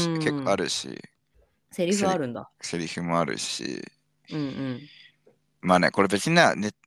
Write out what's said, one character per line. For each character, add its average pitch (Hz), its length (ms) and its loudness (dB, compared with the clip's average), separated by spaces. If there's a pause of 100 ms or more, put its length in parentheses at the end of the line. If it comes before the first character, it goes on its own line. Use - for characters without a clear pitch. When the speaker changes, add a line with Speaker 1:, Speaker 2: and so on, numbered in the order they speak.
(100)
Speaker 1:
う 165 60 -2
ん。 - 40 -2
Speaker 2:
結 147 240 -2
構 - 60 0
あ 98 40 4
る 82 140 0
し。 - 280 -6 (760)
Speaker 1:
セ 175 140 -2
リ 180 60 2
フ 202 140 2
あ 190 100 2
る 139 120 -2
ん 120 40 -6
だ。 - 160 -10 (120)
Speaker 2:
セ - 180 -6
リ-、 82 80 -4
セ - 140 -6
リ 87 60 -4
フ 85 40 -2
も 85 80 4
あ 82 60 4
る 55 120 -2
し。 - 460 -6 (480)
Speaker 1:
う 160 60 -8
ん - 20 -4
う 147 60 -4
ん。 131 360 -6 (800)
Speaker 2:
ま 90 140 4
あ 90 60 6
ね、 82 100 4
こ 101 120 2
れ 98 60 4
別 101 200 0
に 165 80 4
な、 131 180 8
ね、 101 160 -4 (160)